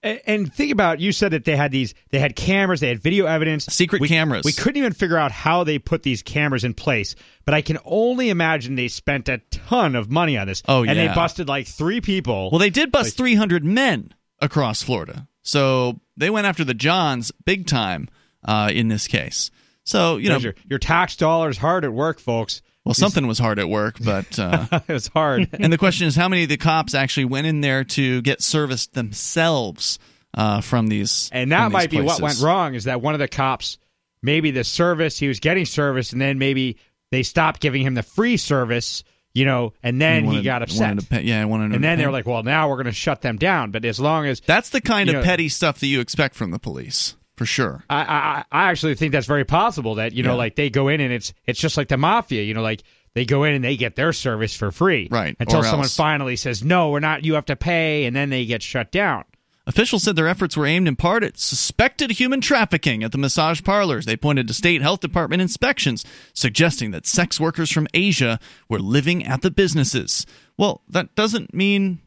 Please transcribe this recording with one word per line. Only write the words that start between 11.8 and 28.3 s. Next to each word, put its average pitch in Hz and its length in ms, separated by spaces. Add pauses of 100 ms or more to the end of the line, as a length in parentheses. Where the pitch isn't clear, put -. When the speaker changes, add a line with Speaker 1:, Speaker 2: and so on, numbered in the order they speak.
Speaker 1:
people. 113 500
Speaker 2:
Well, 160 80
they 202 120
did 269 200
bust 247 160
Speaker 1:
Like 214 80
Speaker 2:
three 247 200
hundred 175 300
men 202 480 (260)
across 135 420
Florida. 104 460 (160)
So 131 560 (180)
they 170 140
went 208 160
after 170 160
the 127 100
Johns 135 580 (140)
big 185 220
time, 95 400 (360)
uh, 107 300
in 113 140
this 107 200
case. - 440 (320)
So, 170 340
you 143 120
know, 156 60
Speaker 1:
There's 127 80
your, 107 120 (140)
your 135 100
tax 170 360
dollars 160 420
hard 165 280
at 127 80
work, 147 260
folks. 113 420 (240)
Speaker 2:
Well, 226 80
Speaker 1:
These - 60
Speaker 2:
something 180 280
was 110 120
hard 110 200
at 95 100
work, 107 340
but, 98 360
uh, 101 320
Speaker 1:
<laughs> 170 160
It 165 60
was 127 140
hard. 147 460
Speaker 2:
<laughs> - 60
And 160 140
the 165 60
question 180 280
is, 135 80
how 175 140
many 180 140
of 147 60
the 147 80
cops 156 360
actually 135 320
went 135 220
in 156 140
there 135 220
to 127 380
get 135 220